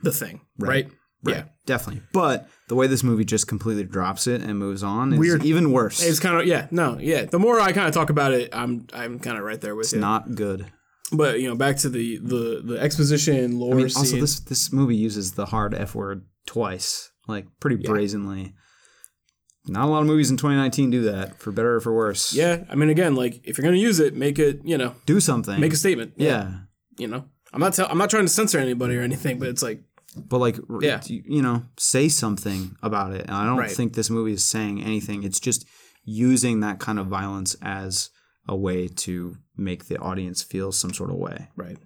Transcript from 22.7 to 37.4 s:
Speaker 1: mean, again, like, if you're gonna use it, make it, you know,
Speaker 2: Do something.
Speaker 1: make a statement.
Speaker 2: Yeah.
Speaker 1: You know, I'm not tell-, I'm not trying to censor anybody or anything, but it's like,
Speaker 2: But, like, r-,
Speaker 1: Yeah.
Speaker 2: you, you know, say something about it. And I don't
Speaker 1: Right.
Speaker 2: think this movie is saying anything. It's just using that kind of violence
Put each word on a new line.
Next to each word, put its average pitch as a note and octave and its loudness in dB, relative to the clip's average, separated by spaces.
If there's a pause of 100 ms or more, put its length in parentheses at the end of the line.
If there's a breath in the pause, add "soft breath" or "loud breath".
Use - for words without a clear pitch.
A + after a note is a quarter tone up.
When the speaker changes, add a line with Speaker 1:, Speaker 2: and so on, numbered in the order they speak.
Speaker 1:
mean, D3+ 4
again, D#3 4
like, B2 0
if - -6
you're C3 -2
gonna F3+ 6
use G#3 4
it, D3 4
make C#3+ 0
it, C#3+ 2
you D#3 0
know, B2 -2 (120)
Speaker 2:
Do F3+ 6
something. A2 0
Speaker 1:
make D#3 4
a D#3 0
statement. C#3 0
Speaker 2:
Yeah. A2+ 0 (460)
Speaker 1:
You A#2 -6
know, B2 -8 (260)
I'm C3 -4
not F#3 2
tell-, F#3 0
I'm D#3+ -2
not G3+ 2
trying G#3+ 4
to - 2
censor F3 2
anybody B2 0
or B2 -2
anything, B2+ -2
but C3 -4
it's B2 -4
like, A2 -6 (340)
Speaker 2:
But, - -2
like, A#2+ 2 (120)
r-, A2+ -6
Speaker 1:
Yeah. C#3 2
Speaker 2:
you, A2+ -8
you C#3+ 2
know, A#2+ 2 (140)
say C#3 2
something G2 -2
about G2+ -2
it. F#2+ -6
And F2+ -10
I G2+ -2
don't B2+ 2
Speaker 1:
Right. A2+ -2
Speaker 2:
think A#2 -2
this A2+ -2
movie A2+ 0
is G2 -2
saying G#2 -2
anything. G#2+ -4
It's F#2+ -4
just - -2 (400 soft breath)
using A#2 2
that G#2 -2
kind G#2+ -2
of F#2+ -4
violence G2 -4